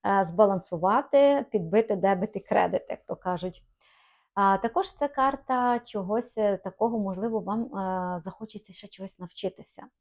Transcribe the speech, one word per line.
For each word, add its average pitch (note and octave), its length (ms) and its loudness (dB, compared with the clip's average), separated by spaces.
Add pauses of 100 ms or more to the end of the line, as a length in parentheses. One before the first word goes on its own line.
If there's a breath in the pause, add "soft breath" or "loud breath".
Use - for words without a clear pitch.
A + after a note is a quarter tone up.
е, G3 180 4
збалансувати, G3+ 1300 2
підбити G3+ 440 0
дебет F#3+ 380 0
і G3 60 -8
кредит, - 500 0
як - 160 -10
то F#3+ 100 -8
кажуть. F3+ 480 -6 (760 soft breath)
А G3 180 4
також A#3 360 -2
це C#4+ 140 -4
карта C4 720 0
чогось, A3 580 -6
е, G#3 200 2
такого, A3 420 -4
можливо, G3+ 400 -4
вам, G3+ 220 -4 (140)
е, F#3 480 -4
захочеться G3+ 500 -16
ще - 140 -16
чогось - 320 -16
навчитися. - 640 -12 (180)